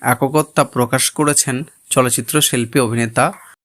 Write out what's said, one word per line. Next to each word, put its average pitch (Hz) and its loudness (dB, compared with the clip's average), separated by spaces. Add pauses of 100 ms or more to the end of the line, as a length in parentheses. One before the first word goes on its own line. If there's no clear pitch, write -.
এককত্বা 143 0
প্রকাশ 127 0
করেছেন 147 -2 (340)
চলচ্চিত্র 123 0
শিল্পী, 120 -2
অভিনেতা, 117 0 (400)